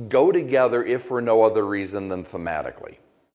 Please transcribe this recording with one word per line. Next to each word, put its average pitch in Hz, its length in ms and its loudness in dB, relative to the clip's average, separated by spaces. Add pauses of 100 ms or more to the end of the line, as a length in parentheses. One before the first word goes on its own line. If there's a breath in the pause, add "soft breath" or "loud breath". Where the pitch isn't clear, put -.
go 135 240 4
together, 127 520 2
if 123 180 -2
for 123 180 -4
no 113 220 4
other 110 240 2
reason 98 420 -6
than 92 160 -6
thematically. 82 720 -10 (380)